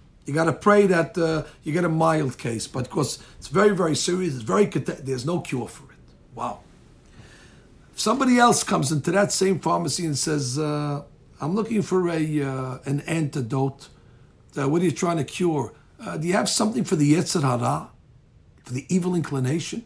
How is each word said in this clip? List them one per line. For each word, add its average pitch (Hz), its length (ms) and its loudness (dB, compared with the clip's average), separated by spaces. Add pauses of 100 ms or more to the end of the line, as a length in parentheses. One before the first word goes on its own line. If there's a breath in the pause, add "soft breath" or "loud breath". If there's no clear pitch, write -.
(260 soft breath)
you 139 80 -6
gotta 165 180 2
pray 208 340 6
that, 170 300 2
uh, 160 280 0 (180 loud breath)
you 151 100 -6
get 175 120 2
a 170 40 2
mild 160 480 2
case. 113 300 -4
But 127 200 -6
of - 40 -16
course, - 280 -2 (200 loud breath)
it's - 100 -16
very, 196 260 4
very 165 220 0
serious. 180 380 -2
It's 123 80 -10
very 190 240 2
cont-, - 400 -4
there's 127 180 -6
no 165 160 -2
cure 120 280 -6
for - 160 -20
it. - 140 -20 (360)
Wow. 117 260 -8 (1300 loud breath)
If - 60 -10
somebody 247 380 2
else 240 240 6
comes 160 300 0
into 151 200 0
that 196 200 2
same 190 280 2
pharmacy 170 440 -2
and 147 140 -2
says, 143 400 -2
uh, 147 440 -4 (380)
"I'm 151 140 -4
looking 214 280 0
for 180 260 0
a, 156 340 -2
uh, 131 420 -6
an 143 180 -2
antidote. 135 840 -2 (680 soft breath)
Uh, 139 120 0
what 165 140 2
are - 20 2
you 175 60 4
trying 170 280 -2
to 143 60 -2
cure? 160 480 -2 (280 soft breath)
Uh, 175 160 -8
do 156 100 -4
you 175 80 0
have 208 140 2
something 220 360 0
for 190 120 -2
the 147 180 6
Yetzer 170 280 0
Hara, 127 480 0 (760)
for - 80 -12
the 127 160 -6
evil 180 260 0
inclination?" 143 720 -2